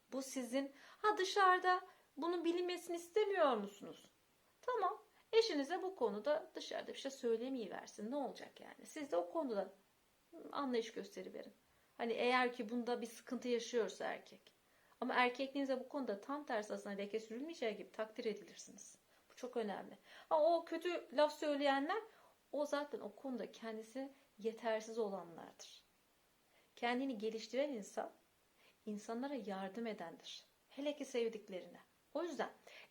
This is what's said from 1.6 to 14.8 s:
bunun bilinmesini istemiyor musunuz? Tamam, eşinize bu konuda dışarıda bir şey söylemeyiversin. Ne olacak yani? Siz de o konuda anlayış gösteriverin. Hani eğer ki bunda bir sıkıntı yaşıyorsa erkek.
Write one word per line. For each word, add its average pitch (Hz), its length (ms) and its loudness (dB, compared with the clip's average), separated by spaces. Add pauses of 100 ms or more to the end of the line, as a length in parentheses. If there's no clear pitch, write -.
bunun 330 280 0
bilinmesini 349 500 0
istemiyor 339 600 4
musunuz? 196 480 -6 (560)
Tamam, 415 440 0 (280)
eşinize 339 500 4
bu 381 120 -4
konuda 240 600 0
dışarıda - 380 -6
bir - 60 -8
şey 269 120 -4
söylemeyiversin. 233 1000 -2
Ne 277 40 -2
olacak 240 440 -6
yani? - 260 -16
Siz 285 260 -8
de - 60 2
o 349 120 0
konuda 233 440 0 (800)
anlayış 247 400 0
gösteriverin. - 640 -10 (440)
Hani 233 160 0
eğer 247 400 4
ki 226 160 -4
bunda 240 320 -2
bir 240 60 -4
sıkıntı - 400 -6
yaşıyorsa 233 580 0
erkek. - 500 -8 (460)